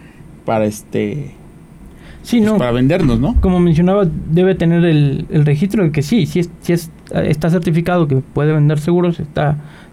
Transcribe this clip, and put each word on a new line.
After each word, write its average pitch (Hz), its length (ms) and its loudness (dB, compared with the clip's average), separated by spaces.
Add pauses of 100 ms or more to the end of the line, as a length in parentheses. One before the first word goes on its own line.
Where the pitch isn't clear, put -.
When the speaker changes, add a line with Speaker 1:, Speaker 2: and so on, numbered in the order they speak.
(420)
Speaker 1:
para, 110 220 -2
este, 107 640 -6 (920)
Speaker 2:
Sí, 240 160 0
Speaker 1:
pues, 214 120 2
Speaker 2:
no. 214 60 2
Speaker 1:
para 123 140 0
vendernos, 127 480 2
¿no? 151 220 0
Speaker 2:
Como 180 180 2
mencionaba, 175 460 2 (260)
debe 180 240 2
tener 170 300 2
el, 151 440 0
el 151 160 2
registro 190 380 0
de 160 80 0
que 139 100 -2
sí, 208 240 0
sí 175 140 -2
es, 175 100 -2 (120)
sí 170 120 -2
es, 170 160 -4 (240)
está 160 380 0
certificado 175 560 0
que 135 100 0
puede 147 360 -2
vender 151 260 2
seguros, 175 400 0
está, 151 380 -4 (360)